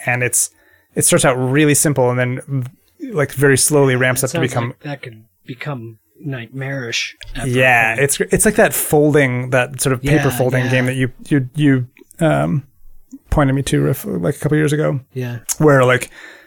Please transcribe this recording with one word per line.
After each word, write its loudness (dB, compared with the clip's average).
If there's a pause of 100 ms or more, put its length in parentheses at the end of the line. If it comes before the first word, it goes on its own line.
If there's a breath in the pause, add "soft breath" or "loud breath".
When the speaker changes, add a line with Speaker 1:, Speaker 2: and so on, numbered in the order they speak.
Speaker 1:
And -2
it's, -4 (420 soft breath)
it -2
starts 2
out 4
really 2
simple 0
and -2
then, -4 (480)
like, -2
very 4
slowly 2
ramps 0
Speaker 2:
That -2
Speaker 1:
up -6
to -4
Speaker 2:
sounds 0
Speaker 1:
become -4
Speaker 2:
like -16
that -10
could -18 (220)
become -12 (220)
nightmarish -8 (200)
after -6
a 0
Speaker 1:
Yeah, 4
Speaker 2:
point. 0
Speaker 1:
it's, 0
it's 0
like 2
that 4
folding, 2
that 0
sort 0
of -6
paper 2
Speaker 2:
Yeah, -2
Speaker 1:
folding 0
Speaker 2:
yeah. -2
Speaker 1:
game 2
that -2
you, -2 (180)
you, 0
you, 2 (320)
um, 0 (640)
pointed 2
me -2
to, 0
Riff, -2
like, -4
a -18
couple 0
years 0
ago. -2 (140)
Speaker 2:
Yeah. -8 (180)
Speaker 1:
Where, 6
like, 0 (360 loud breath)